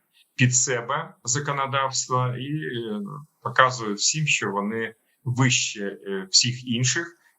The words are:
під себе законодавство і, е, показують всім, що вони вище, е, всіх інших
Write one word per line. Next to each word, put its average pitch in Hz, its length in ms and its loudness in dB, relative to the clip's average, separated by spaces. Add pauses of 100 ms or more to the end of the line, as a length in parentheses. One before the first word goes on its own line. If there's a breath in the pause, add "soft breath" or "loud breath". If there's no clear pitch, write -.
(360 soft breath)
під 127 200 4
себе 127 580 -2 (100)
законодавство 131 1160 0
і, 139 120 -8
е, 120 480 -4 (420)
показують 113 560 2
всім, 156 300 0
що 107 240 0
вони 110 420 -2 (300)
вище, 120 760 2 (100)
е, 95 240 -4
всіх - 360 2
інших 127 400 0 (320 soft breath)